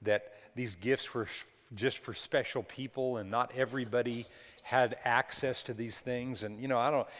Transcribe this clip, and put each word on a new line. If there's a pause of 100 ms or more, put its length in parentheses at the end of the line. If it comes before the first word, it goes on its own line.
that (200)
these
gifts
were
sh-, (300)
just
for
special
people
and
not
everybody (360)
had
access
to
these
things.
And,
you
know,
I
don't, (120)